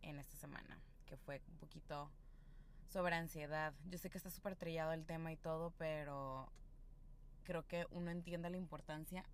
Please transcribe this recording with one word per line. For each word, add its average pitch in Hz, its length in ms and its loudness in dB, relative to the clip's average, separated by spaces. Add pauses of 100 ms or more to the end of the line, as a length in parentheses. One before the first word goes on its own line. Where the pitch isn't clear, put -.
en 147 160 -2
esta - 180 -8
semana", - 420 -8 (260)
que - 120 -10
fue 139 300 -4
un 165 100 -10
poquito 147 540 -4 (760)
sobre 180 280 8
ansiedad. 156 580 4 (160)
Yo 180 80 0
sé 180 120 -2
que 190 80 -4
está 180 120 -4
súper 190 260 -2
trillado 160 380 4
el 160 120 0
tema 165 260 2
y 160 60 -2
todo, 165 400 2
pero 143 720 0 (920)
creo 170 240 2
que 175 220 2
uno 170 220 2
entiende 170 380 2
la 180 80 2
importancia 160 760 -2